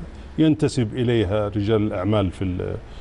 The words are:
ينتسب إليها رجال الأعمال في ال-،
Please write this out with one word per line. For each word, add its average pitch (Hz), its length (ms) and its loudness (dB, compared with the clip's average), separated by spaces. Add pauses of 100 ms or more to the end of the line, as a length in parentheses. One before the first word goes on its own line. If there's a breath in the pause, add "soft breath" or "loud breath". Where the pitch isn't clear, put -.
(380 loud breath)
ينتسب 147 560 2
إليها 107 540 2
رجال 104 340 2
الأعمال 101 500 2
في - 120 -6
ال-، 90 320 -4 (260 loud breath)